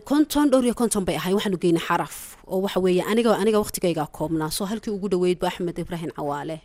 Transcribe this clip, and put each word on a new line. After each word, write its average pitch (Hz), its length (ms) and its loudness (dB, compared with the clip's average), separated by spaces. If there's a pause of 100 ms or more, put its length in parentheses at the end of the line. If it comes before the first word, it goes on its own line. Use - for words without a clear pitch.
konton, 294 480 2
dhowr 254 140 4
iyo 233 80 2
konton 214 320 0
bay 170 100 -2
ahaayeen. 180 220 0
Waxaanu 202 240 -2
geynay 165 260 2
xaraf. 170 280 -2 (320)
Oo 190 180 -2
waxa 190 160 -2
weeye, 180 240 2
aniga, 226 320 4
aniga 208 240 4
waqtigayga 160 500 -2
koobnaa. 156 400 -2
So, 208 140 -4
halkii 214 260 -6
ugu 202 180 -4
dhaweyd 180 300 2
ba 180 80 -2
Axmed 175 320 -4
Ibrahim 165 320 -8
Cawaale 151 540 -6